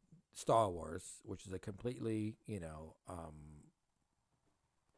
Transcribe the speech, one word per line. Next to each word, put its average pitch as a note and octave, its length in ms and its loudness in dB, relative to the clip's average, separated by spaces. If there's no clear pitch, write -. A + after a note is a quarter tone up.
Star A2+ 380 8
Wars, E2 540 -6
which G2+ 220 -6
is F#2 60 -8
a F#2 60 -2
completely, A2 760 -2
you G#2+ 140 -4
know, D#2+ 360 -8
um, E2 260 -8